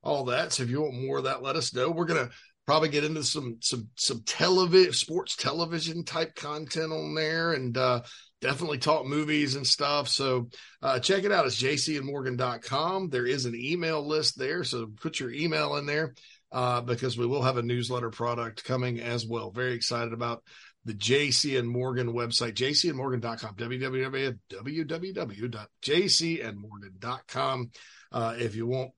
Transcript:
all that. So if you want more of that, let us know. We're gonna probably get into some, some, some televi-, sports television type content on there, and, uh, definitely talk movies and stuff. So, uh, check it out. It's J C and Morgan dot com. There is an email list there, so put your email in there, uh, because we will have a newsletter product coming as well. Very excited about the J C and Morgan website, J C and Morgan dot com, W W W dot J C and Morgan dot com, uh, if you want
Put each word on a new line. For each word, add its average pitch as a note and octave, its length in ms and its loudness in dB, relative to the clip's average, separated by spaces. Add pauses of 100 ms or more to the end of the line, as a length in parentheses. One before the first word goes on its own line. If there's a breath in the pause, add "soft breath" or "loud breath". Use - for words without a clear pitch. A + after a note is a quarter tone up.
all C#3 240 0
that. C3 280 0
So C3 100 0
if A#2 60 -2
you C#3 120 0
want B2+ 200 -4
more C3+ 180 -2
of C3 60 -4
that, C3 180 -2
let C3+ 120 -2
us - 180 -2
know. C3 180 2
We're E3 140 0
gonna D3 240 0 (360 loud breath)
probably D#3 240 4
get D3 140 2
into D3+ 200 -2
some, B2 380 -2
some, A#2 340 -2
some A#2 260 -2
televi-, F3+ 760 6
sports - 400 -2
television E3 680 -2
type D#3+ 300 -2
content D#3 580 -4
on D3+ 220 -4
there, E3 380 2
and, B2+ 240 -2
uh, B2 240 4 (400 loud breath)
definitely C3+ 360 -2
talk D3+ 280 2
movies D3 500 0
and C#3 120 -2
stuff. C#3+ 400 2
So, B2+ 420 0 (320 loud breath)
uh, C3 180 2
check F#3+ 260 2
it G3+ 60 4
out. E3+ 140 6
It's A#2+ 120 0
J C3 180 2
C D3+ 220 0
and C3+ 80 -4
Morgan C3 320 -4
dot B2 240 -2
com. F3 480 0
There B2 160 0
is B2+ 200 2
an A#2+ 80 -2
email D3+ 540 -2
list D3+ 320 0
there, D#3 240 0
so A#2 240 -4 (140)
put - 180 -4
your B2 120 -4
email D3 440 0
in C#3+ 100 -2
there, D3+ 280 0 (380 loud breath)
uh, B2 300 2
because A#2+ 360 0
we A#2+ 80 2
will C3 160 2
have B2+ 160 4
a A#2+ 40 2
newsletter A#2+ 500 -2
product A#2 520 -4
coming B2 380 0
as A#2+ 260 -2
well. A2+ 240 -4
Very B2 220 -2
excited A#2 400 -2
about A#2 280 -4 (440 loud breath)
the A2+ 80 -6
J C3 380 2
C C3+ 260 2
and B2 100 2
Morgan B2 460 0
website, A#2 400 0
J C3 200 0
C F3 140 4
and C#3+ 100 -2
Morgan C3 220 -2
dot A#2 200 -4
com, G2 180 -10
W A#2+ 220 -4
W C3+ 1400 -4
W A#2 340 -4
dot G#2+ 180 -10 (140)
J F3 260 4
C E3 320 2
and G#2+ 180 -8
Morgan G2+ 400 -14
dot A#2+ 300 -8
com, C3 440 -2 (420 loud breath)
uh, A#2 240 -2
if A2 180 -2
you A2+ 120 -2
want C3 300 -2